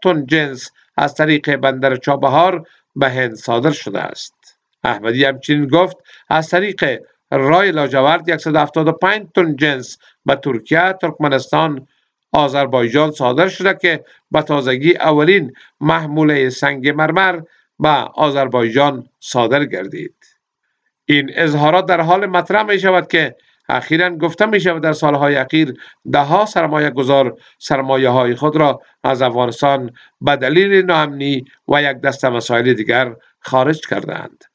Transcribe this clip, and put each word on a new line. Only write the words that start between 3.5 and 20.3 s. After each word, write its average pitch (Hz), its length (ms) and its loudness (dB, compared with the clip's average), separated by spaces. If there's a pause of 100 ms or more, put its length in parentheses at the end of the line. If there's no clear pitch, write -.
شده 101 280 -8
است. - 340 -12 (500)
احمدی 120 420 -2
همچنین 139 420 -2
گفت 170 300 2 (320)
از 160 200 0
طریق 175 500 -2 (320)
رای 156 400 2
لاجورد 151 580 0
یکصد 156 260 -2
و 156 40 4
هفتاد 151 280 0
و 160 40 4
پنج 202 440 -2
تن 165 200 2
جنس 131 420 -2 (280)
به 139 100 2
ترکیه، 147 580 0
ترکمنستان، 151 960 -2 (460)
آذربایجان 139 800 2
صادر 143 360 0
شده 185 340 -2
که 165 220 -2 (280)
به - 100 2
تازگی 143 560 0
اولین 151 560 2 (280)
محمولهٔ 151 680 0
سنگ 139 400 -2
مرمر 165 520 0 (380)
به 151 100 2 (240)
آذربایجان 131 960 0 (120)
صادر 131 460 0
گردید. 92 500 -10 (880)